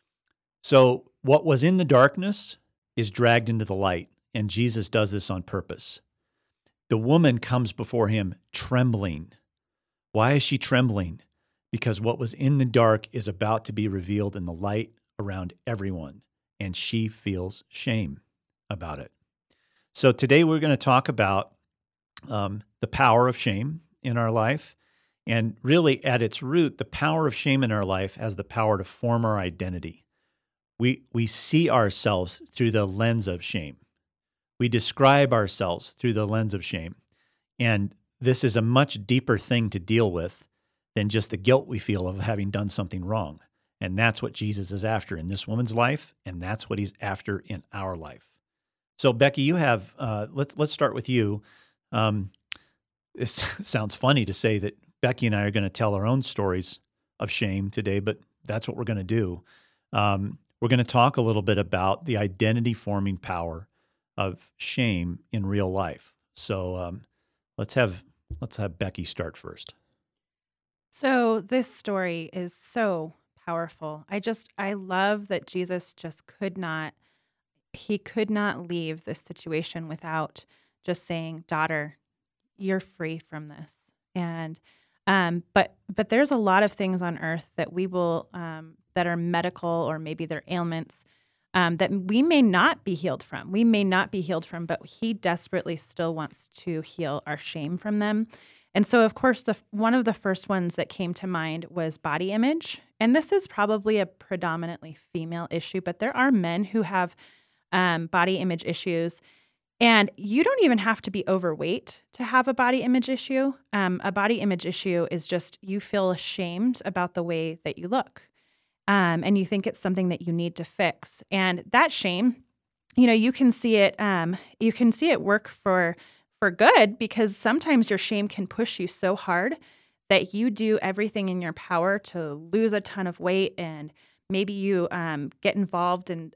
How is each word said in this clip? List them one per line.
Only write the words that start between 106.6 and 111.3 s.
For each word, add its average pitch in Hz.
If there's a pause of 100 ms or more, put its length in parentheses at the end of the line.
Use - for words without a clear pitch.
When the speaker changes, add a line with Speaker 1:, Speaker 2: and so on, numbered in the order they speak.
Speaker 2:
who 214
have, 180 (560)
um, 170
body 185
image 170
issues. 170 (580)
And 226
you 214
don't 523
even 254
have 214
to 208
be 190
overweight 175 (120)